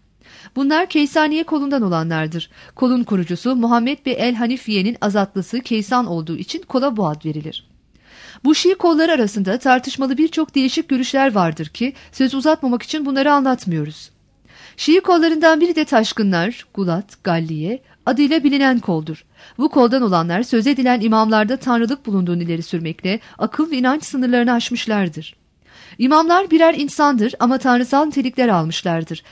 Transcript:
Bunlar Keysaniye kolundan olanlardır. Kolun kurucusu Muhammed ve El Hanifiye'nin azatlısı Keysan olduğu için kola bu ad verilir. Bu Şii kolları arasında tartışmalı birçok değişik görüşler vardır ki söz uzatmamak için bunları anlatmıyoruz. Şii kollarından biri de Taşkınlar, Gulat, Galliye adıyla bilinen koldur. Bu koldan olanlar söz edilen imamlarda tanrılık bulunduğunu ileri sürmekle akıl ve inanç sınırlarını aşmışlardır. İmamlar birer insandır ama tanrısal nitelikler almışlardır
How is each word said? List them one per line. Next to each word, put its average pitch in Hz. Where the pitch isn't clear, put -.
Bunlar 311
Keysaniye 311
kolundan 277
olanlardır. 165
Kolun 247
kurucusu 185
Muhammed 233
ve 262
El 240
Hanifiye'nin 226
azatlısı 202
Keysan 240
olduğu 165
için 330
kola 262
bu 190
ad 151
verilir. 156
Bu 294
Şii 370
kolları 330
arasında 208
tartışmalı 262
birçok 311
değişik 269
görüşler 269
vardır 165
ki 254
söz 262
uzatmamak 269
için 311
bunları 277
anlatmıyoruz. 220
Şii 330
kollarından 320
biri 349
de 311
Taşkınlar, 208
Gulat, 185
Galliye 165
adıyla 277
bilinen 269
koldur. 160
Bu 262
koldan 254
olanlar 180
söz 226
edilen 254
imamlarda 220
tanrılık 240
bulunduğunu 175
ileri 165
sürmekle 185
akıl -
ve 269
inanç 254
sınırlarını 247
aşmışlardır. 208
İmamlar 320
birer 320
insandır 277
ama 247
tanrısal 254
nitelikler 254
almışlardır 165